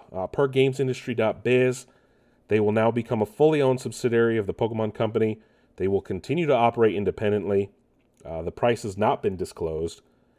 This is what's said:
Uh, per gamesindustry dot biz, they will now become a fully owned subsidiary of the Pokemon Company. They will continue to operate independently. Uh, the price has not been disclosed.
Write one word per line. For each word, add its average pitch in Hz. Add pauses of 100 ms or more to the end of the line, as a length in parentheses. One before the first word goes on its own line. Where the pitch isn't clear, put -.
(140)
Uh, 92
per 143
gamesindustry 131
dot 107
biz, 127 (640)
they 107
will 107
now 110
become 117
a 104
fully 151
owned 131
subsidiary 117
of 101
the 98
Pokemon 110
Company. 110 (380)
They 92
will 98
continue 135
to 139
operate 117
independently. 101 (540)
Uh, 82
the 85
price 120
has 95
not 110
been 98
disclosed. 82 (380)